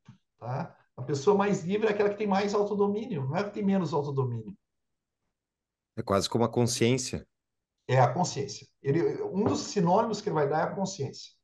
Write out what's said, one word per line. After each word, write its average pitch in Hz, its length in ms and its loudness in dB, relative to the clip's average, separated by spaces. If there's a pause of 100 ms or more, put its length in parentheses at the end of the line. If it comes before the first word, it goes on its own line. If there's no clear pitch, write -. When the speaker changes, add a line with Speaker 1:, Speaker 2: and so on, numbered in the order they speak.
(400)
Speaker 1:
tá? 131 360 -8 (200)
A 131 60 -12
pessoa 151 360 2
mais 196 260 2
livre 214 240 0
é 202 40 2
aquela 202 180 2
que - 80 -4
tem 208 100 -2
mais 202 260 0
autodomínio, 202 760 0
não 143 80 -4
é 196 80 0
que 202 80 -6
tem 214 120 -6
menos 190 300 2
autodomínio. 123 640 -4 (1400)
Speaker 2:
É 110 60 -8
quase 98 260 2
como 117 160 0
a 113 60 2
consciência. 120 800 0 (640)
Speaker 1:
É 131 100 4
a 127 140 6
consciência. - 540 -4 (160)
Ele, 147 180 2 (220)
um 190 220 -2
dos 294 160 2
sinônimos 202 600 2
que - 80 -4
ele 160 60 -2
vai 147 120 2
dar 151 120 2
é 170 60 2
a - 100 -6
consciência, - 560 -6 (120)